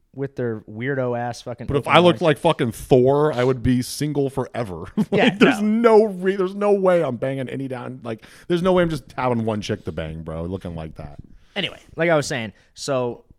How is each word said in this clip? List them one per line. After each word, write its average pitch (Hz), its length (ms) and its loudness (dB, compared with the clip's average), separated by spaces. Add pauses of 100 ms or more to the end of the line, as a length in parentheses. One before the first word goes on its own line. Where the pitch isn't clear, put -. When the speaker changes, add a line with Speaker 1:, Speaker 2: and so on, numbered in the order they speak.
(160)
Speaker 1:
with 135 200 -8
their 113 260 -4
weirdo 123 580 -4
ass 120 240 -6
fucking 120 240 -12
Speaker 2:
But 139 100 0
if 135 60 4
Speaker 1:
open 151 100 0
Speaker 2:
I 147 60 8
looked 170 220 6
Speaker 1:
mics. - 20 -2
Speaker 2:
like 160 160 2
fucking 151 340 0
Thor, 143 640 2
I 123 100 0
would 127 180 0
be 127 200 2
single 143 480 -4
forever. 104 600 -6
<laughs> - 60 -8
Like, 214 160 0
Speaker 1:
Yeah, 202 220 4
Speaker 2:
there's 208 260 4
Speaker 1:
no. 220 380 6
Speaker 2:
no 220 80 8
re-, 190 300 -2
there's 190 180 -2
no 208 180 2
way 185 320 4
I'm 127 120 -4
banging 135 340 -4
any 131 180 -8
down. 127 340 -10
Like, 117 220 -10 (240)
there's 175 140 0
no 185 100 4
way 180 100 4
I'm 170 60 2
just 156 240 -6
having 123 320 -2
one 110 160 -2
chick 104 240 -6
to 90 80 -8
bang, 80 300 -8
bro, 80 220 -6
looking 90 300 -8
like 80 200 -10
that. 73 240 -16 (360)
Speaker 1:
Anyway, 175 240 -6 (180)
like 165 120 0
I 165 80 4
was 143 100 0
saying, 113 280 -6 (180)
so 127 520 -4 (140)